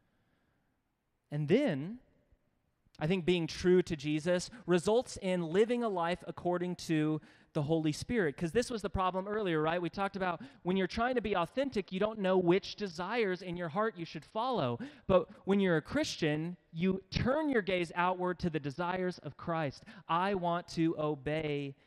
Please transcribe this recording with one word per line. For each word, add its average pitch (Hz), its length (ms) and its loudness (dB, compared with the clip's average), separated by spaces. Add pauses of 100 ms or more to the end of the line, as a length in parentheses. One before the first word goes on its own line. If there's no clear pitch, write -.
(1300)
And 147 180 -2
then, 202 520 2 (1000)
I 156 80 -2
think 180 180 0
being 175 220 4
true 180 360 4
to 170 140 -4
Jesus 151 540 -2 (160)
results 208 560 2
in 185 200 0 (100)
living 240 300 2
a 226 60 0
life 175 380 -2
according 175 500 -2
to 156 440 0 (360)
the 151 60 2
Holy 156 280 2
Spirit. 180 460 0
'Cause 170 160 -4
this 240 180 0
was 226 120 -4
the 208 80 -4
problem 185 360 0
earlier, 202 340 0
right? 165 220 0
We 165 80 -2
talked 196 240 -4
about 185 260 -2 (220)
when 180 140 0
you're 185 100 4
trying 247 300 -2
to 233 40 2
be 208 140 -2
authentic, 208 560 -2
you 185 80 -4
don't 214 220 0
know 185 180 4
which 180 380 4
desires 190 680 -2
in 175 140 -6
your 175 140 -4
heart 214 260 -2
you 170 80 -8
should 160 200 -10
follow. 214 540 -2 (300)
But 185 200 4 (180)
when 196 120 4
you're 180 200 4
a 147 40 2
Christian, 170 760 -2 (140)
you 185 400 -2
turn 294 380 0
your 240 140 2
gaze 180 340 -2
outward 180 440 0
to 180 100 -2
the 151 100 -2
desires 175 580 -4
of - 180 -12
Christ. 160 460 -4 (240)
I 185 280 0
want 175 340 -2
to 165 300 0
obey 147 760 -2 (120)